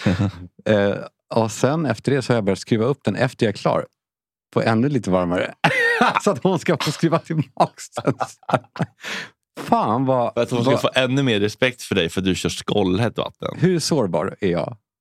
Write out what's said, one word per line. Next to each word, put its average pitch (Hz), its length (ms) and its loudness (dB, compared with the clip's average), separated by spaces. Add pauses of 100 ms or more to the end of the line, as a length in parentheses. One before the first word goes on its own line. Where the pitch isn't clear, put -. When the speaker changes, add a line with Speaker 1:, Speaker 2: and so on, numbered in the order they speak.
Speaker 1:
<laughs> 92 640 -2
Speaker 2:
Eh, 101 280 2 (380)
och 113 180 0
sen 151 340 0
efter 123 260 -2
det 139 100 2
så 127 100 -2
har 120 40 4
jag 107 80 0
börjat 95 140 0
skruva 110 260 0
upp 139 200 0
den 101 120 0
efter 127 300 0
jag 104 60 0
är - 40 -8
klar. - 300 -2 (680)
På 113 80 2
ännu 113 260 2
lite 123 220 -2
varmare. 92 440 0 (320)
<laughs> 453 380 2
Så 208 60 4
att 147 120 -4
hon 185 160 0
ska 160 220 0
få - 100 -2
skruva 160 280 0
tillbaks - 720 -4
den. - 280 -4
<laughs> - 1400 -8
Fan 135 460 0
vad, 123 280 0
Speaker 1:
För 120 80 0
att 117 80 -2
hon 120 120 0
ska 127 80 2
Speaker 2:
vad 143 100 2
Speaker 1:
få - 140 0
ännu 131 280 2
mer 113 180 2
respekt 104 420 0
för - 120 -4
dig 85 140 2
för 98 120 -2
att 92 40 -4
du 95 100 2
kör 85 140 -2
skållhett 95 680 0
vatten. - 400 -8
Speaker 2:
Hur 175 200 2
sårbar 98 640 0
är 101 80 0
jag? 85 280 -2 (240)